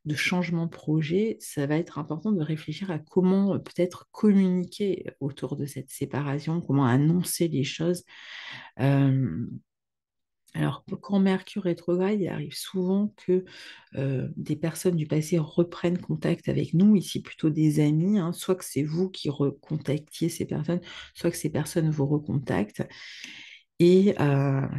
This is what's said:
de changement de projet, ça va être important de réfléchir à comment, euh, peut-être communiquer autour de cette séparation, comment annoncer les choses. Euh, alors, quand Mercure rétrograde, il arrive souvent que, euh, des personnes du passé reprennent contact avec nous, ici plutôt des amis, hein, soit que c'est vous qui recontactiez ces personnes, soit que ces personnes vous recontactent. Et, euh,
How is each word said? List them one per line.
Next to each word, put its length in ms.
de 100
changement 500
de 60
projet, 680
ça 260
va 100
être 240
important 320
de 100
réfléchir 500
à 80
comment, 540
euh, 60
peut-être 520
communiquer 920
autour 340
de 100
cette 240
séparation, 680
comment 260
annoncer 640
les 160
choses. 400
Euh, 680
alors, 280
quand 180
Mercure 440
rétrograde, 560
il 80
arrive 280
souvent 640
que, 280
euh, 400
des 200
personnes 400
du 100
passé 320
reprennent 640
contact 500
avec 240
nous, 220
ici 260
plutôt 300
des 280
amis, 380
hein, 140
soit 240
que 100
c'est 160
vous 280
qui 200
recontactiez 1000
ces 180
personnes, 360
soit 160
que 80
ces 140
personnes 400
vous 160
recontactent. 760
Et, 380
euh, 480